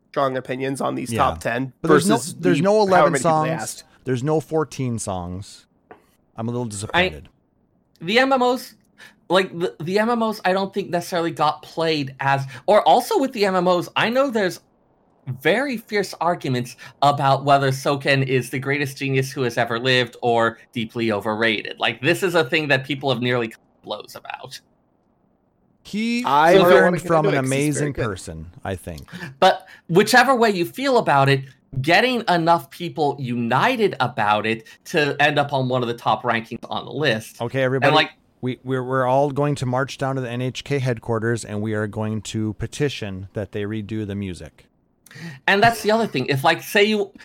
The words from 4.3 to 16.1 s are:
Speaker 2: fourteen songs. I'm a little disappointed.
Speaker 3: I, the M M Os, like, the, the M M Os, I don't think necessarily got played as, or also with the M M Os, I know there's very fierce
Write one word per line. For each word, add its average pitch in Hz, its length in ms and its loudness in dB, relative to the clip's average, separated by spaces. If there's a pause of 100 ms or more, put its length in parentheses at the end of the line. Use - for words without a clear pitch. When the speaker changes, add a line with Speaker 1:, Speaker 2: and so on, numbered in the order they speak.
Speaker 2:
fourteen 139 580 -4
songs. 92 680 -8 (680)
I'm 113 120 -6
a - 20 -4
little 120 160 -4
disappointed. 104 640 -4 (720)
Speaker 3:
I, - 20 -10
the 214 140 0
M 269 140 4
M 254 100 2
Os, 247 320 -2 (540)
like, 185 280 0
the, 175 240 -4
the 185 200 -2
M 220 100 2
M 233 120 0
Os, 220 220 -2
I 185 80 2
don't 196 220 -2
think 196 160 -6
necessarily 170 400 -2
got 151 320 0
played 156 580 -4
as, 139 240 2 (220)
or 208 160 6
also 240 360 4
with 269 140 0
the 196 140 0
M 190 80 2
M 180 140 2
Os, 175 280 2
I 156 140 2
know 269 180 2
there's 214 320 -2 (800)
very 240 360 2
fierce 202 440 -4